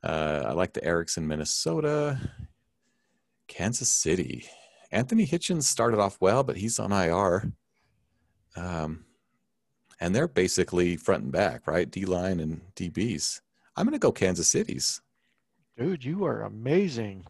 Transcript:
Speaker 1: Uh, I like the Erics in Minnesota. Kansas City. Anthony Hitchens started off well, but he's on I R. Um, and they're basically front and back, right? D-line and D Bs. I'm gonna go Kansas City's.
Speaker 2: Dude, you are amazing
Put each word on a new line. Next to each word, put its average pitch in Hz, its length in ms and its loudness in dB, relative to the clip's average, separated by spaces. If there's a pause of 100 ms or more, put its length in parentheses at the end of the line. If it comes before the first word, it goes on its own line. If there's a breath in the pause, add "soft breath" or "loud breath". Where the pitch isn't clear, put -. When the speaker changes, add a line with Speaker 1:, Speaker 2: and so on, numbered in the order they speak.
Speaker 1:
Uh, 76 440 0
I 55 60 -2
like 87 220 0
the - 80 -6
Erics 85 340 0
in 80 100 -4
Minnesota. 147 920 -2 (1300 loud breath)
Kansas 110 400 -2
City. 67 580 0 (460 loud breath)
Anthony 139 340 2
Hitchens 170 380 -2
started 117 340 2
off 98 220 2
well, 110 240 6
but - 120 -2
he's 110 220 -4
on 101 140 0
I 95 180 4
R. 95 340 4 (1120)
Um, 82 480 -6 (960 soft breath)
and 90 140 0
they're 151 140 2
basically 90 680 2
front - 280 0
and 67 80 -6
back, - 340 0
right? 78 240 0
D-line 92 500 -2
and 78 200 -4 (140)
D 90 160 -6
Bs. 92 500 -4 (360)
I'm 185 100 0
gonna 294 120 0
go 127 140 4
Kansas 87 360 2
City's. - 520 -2 (760)
Speaker 2:
Dude, 139 280 -2
you 180 200 -2
are 117 200 -2
amazing 113 840 -2